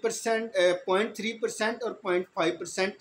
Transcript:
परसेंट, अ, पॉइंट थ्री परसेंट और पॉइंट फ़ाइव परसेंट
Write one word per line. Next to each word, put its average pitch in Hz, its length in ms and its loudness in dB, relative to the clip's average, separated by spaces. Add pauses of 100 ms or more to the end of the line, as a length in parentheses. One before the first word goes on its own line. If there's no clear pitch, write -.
परसेंट, 226 500 0
अ, 180 200 6 (140)
पॉइंट 196 300 2
थ्री 220 160 -2
परसेंट 220 500 -2
और 208 200 -6
पॉइंट 185 240 0 (100)
फ़ाइव 170 240 2
परसेंट 190 400 -2